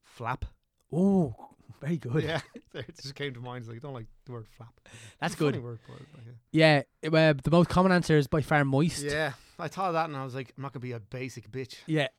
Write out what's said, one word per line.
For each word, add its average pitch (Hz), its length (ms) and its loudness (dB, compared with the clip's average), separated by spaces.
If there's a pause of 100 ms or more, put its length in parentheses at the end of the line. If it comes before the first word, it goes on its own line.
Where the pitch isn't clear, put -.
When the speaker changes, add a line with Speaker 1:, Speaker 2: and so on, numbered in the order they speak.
Speaker 1:
flap. 123 420 -6 (460)
Speaker 2:
Oh, 180 440 4 (460)
very 156 160 -2
good. 127 260 -2
Speaker 1:
Yeah, 156 160 -2 (180)
<laughs> - 160 -20
it 147 280 -12
just 139 140 -14
came 143 180 -8
to 117 80 -14
mind. 123 220 -12
It's 110 60 -14
like, 117 80 -14
I - 40 -16
don't 143 120 -12
like 113 140 -12 (180)
the 131 60 -16
word 117 160 -12
flap. 117 260 -20 (460)
Speaker 2:
That's 165 140 -4
Speaker 1:
It's - 80 -4
a 156 40 4
funny 120 120 2
Speaker 2:
good. 117 60 -8
Speaker 1:
word, 117 240 -12
but, 127 120 -18
like, 120 260 -20
yeah. 120 60 -18 (200)
Speaker 2:
Yeah, 156 300 6 (200)
it, 156 120 -2
uh, 160 200 6 (100)
the 147 80 0
most 170 180 6
common 185 220 4
answer 165 260 4
is 139 100 2
by 160 140 0
far 147 240 2
moist. 143 380 2
Speaker 1:
Yeah, 147 300 -2 (260)
I 170 80 -8
thought 185 220 -4
of 165 40 -2
that 165 140 0
and 147 100 -8
I 135 60 -6
was 127 100 -10
like, 131 240 -10
"I'm 135 60 -10
not 139 100 -10
gonna 127 80 -10
be 123 120 -8
a 117 60 -8
basic 117 520 -12
bitch." 131 240 -10 (100)
Speaker 2:
Yeah. 151 220 0 (120)